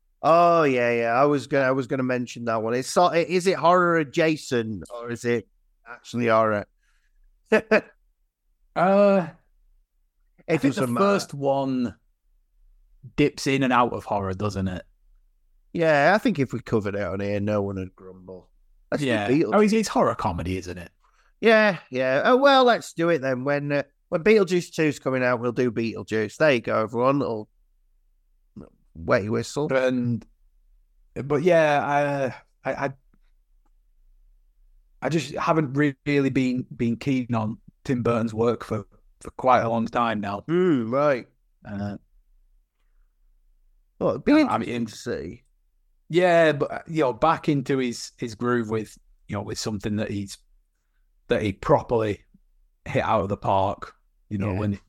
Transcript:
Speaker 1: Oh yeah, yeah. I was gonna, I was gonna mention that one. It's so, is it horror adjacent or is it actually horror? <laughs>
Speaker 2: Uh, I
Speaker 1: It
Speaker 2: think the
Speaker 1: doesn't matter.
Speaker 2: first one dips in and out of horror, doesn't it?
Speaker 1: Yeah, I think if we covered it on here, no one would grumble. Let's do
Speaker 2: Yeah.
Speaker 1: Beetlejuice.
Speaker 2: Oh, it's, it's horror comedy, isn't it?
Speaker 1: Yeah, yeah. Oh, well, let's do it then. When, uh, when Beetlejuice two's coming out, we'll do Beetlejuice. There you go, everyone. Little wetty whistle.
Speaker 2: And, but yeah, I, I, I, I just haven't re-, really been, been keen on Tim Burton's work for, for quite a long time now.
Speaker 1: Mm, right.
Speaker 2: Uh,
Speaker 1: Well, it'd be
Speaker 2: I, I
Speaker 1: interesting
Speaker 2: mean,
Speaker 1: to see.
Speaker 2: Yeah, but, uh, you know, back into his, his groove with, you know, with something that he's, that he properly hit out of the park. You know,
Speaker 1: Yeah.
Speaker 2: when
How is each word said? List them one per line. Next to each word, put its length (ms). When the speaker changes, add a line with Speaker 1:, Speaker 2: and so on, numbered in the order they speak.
Speaker 1:
Oh 420
yeah, 280
yeah. 220
I 120
was 220
gonna, 180
I 60
was 160
gonna 160
mention 420
that 160
one. 120
It's 160
so, 240
is 340
it 100
horror 400
adjacent 880
or 180
is 120
it 240
actually 400
horror? 440
<laughs> 40
Speaker 2:
Uh, 520
I 60
Speaker 1:
It 80
Speaker 2:
think 140
the 60
Speaker 1:
doesn't 120
matter. 120
Speaker 2:
first 280
one 640
dips 300
in 160
and 100
out 200
of 120
horror, 280
doesn't 340
it? 160
Speaker 1:
Yeah, 420
I 20
think 220
if 140
we 80
covered 340
it 80
on 160
here, 200
no 220
one 140
would 200
grumble. 540
Let's 120
do 60
Speaker 2:
Yeah. 180
Speaker 1:
Beetlejuice. 260
Speaker 2:
Oh, 60
it's, 140
it's 160
horror 260
comedy, 420
isn't 200
it? 140
Speaker 1:
Yeah, 360
yeah. 360
Oh, 120
well, 260
let's 300
do 160
it 100
then. 240
When, 280
uh, 120
when 140
Beetlejuice 500
two's 260
coming 240
out, 160
we'll 120
do 200
Beetlejuice. 640
There 140
you 100
go, 200
everyone. 380
Little 300
wetty 320
whistle. 440
Speaker 2:
And, 520
but 280
yeah, 920
I, 40
I, 160
I, 80
I 80
just 260
haven't 380
re-, 220
really 240
been, 360
been 220
keen 380
on 220
Tim 180
Burton's 300
work 320
for, 200
for 100
quite 300
a 80
long 180
time 320
now. 300
Speaker 1:
Mm, 420
right. 360
Speaker 2:
Uh, 300
Speaker 1:
Well, 100
it'd 160
be 80
Speaker 2:
I, 20
I 60
Speaker 1:
interesting 320
Speaker 2:
mean, 140
Speaker 1:
to 80
see. 480
Speaker 2:
Yeah, 420
but, 200
uh, 160
you 160
know, 100
back 340
into 300
his, 400
his 180
groove 340
with, 280
you 80
know, 60
with 140
something 380
that 160
he's, 260
that 140
he 100
properly 720
hit 180
out 180
of 80
the 80
park. 560
You 100
know, 140
Speaker 1:
Yeah. 60
Speaker 2:
when 300